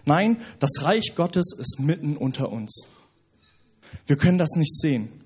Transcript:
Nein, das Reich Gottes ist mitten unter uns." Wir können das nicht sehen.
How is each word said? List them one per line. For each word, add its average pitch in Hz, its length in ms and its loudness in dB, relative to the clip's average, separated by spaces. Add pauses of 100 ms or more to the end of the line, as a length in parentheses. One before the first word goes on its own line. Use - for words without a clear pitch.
Nein, 202 320 4 (220)
das 139 240 -2
Reich 214 320 0
Gottes 175 320 0 (120)
ist - 220 -6
mitten 147 380 0
unter 135 340 -4
uns." - 380 -10 (1160)
Wir 143 100 4
können 180 200 4
das 170 180 0
nicht 160 240 0
sehen. 120 300 0 (180)